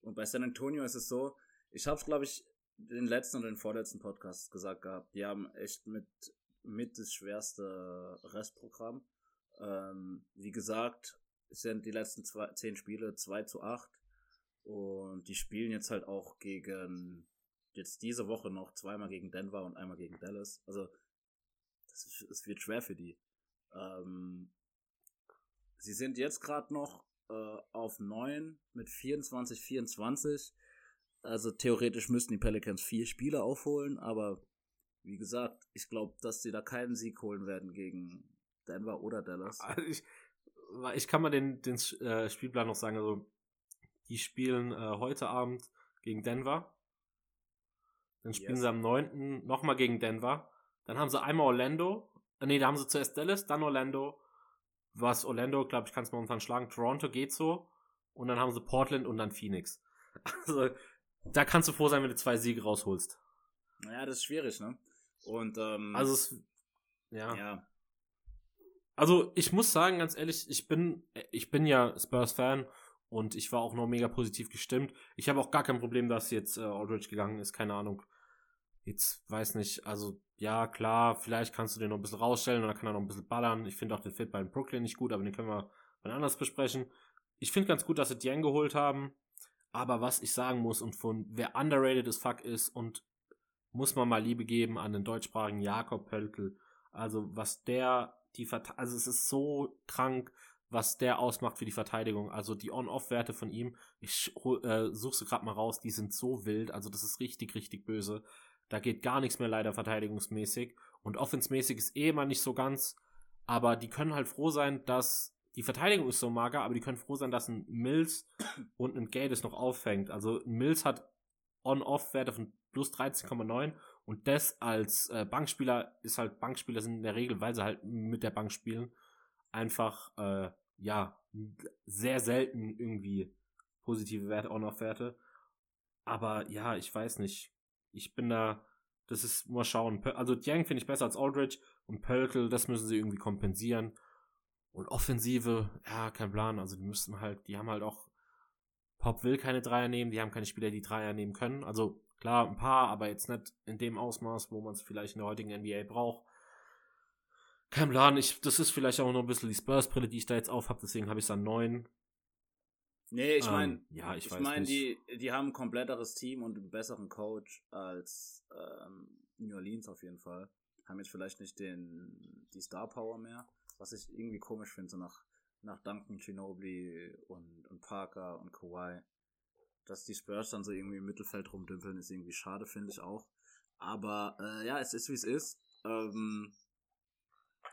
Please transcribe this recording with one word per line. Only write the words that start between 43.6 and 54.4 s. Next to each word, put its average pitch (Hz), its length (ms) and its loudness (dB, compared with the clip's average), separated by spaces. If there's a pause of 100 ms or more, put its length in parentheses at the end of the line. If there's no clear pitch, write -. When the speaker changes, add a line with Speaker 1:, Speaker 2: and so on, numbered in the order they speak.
Speaker 2:
die 117 100 -8
spielen, 123 540 0
äh, 107 260 -2
heute 131 300 -2
Abend 123 420 -2 (340)
gegen 107 200 -4
Denver, 135 500 -2 (1500)
dann 113 100 -6
spielen - 180 -4
Speaker 1:
Yes. 127 100 2
Speaker 2:
sie 120 80 4
am 113 120 0
neunten 135 640 2
nochmal 131 300 2
gegen 120 240 4
Denver, 117 500 0 (360)
dann 113 120 -4
haben 143 120 2
sie 135 120 2
einmal 151 260 6
Orlando, 156 600 4 (300)
äh, 135 60 -2
nee, 143 140 6
da 131 80 8
haben 143 100 6
sie 139 100 -2
zuerst 143 300 0
Dallas, 190 280 2
dann 151 180 2
Orlando, 135 560 0 (760)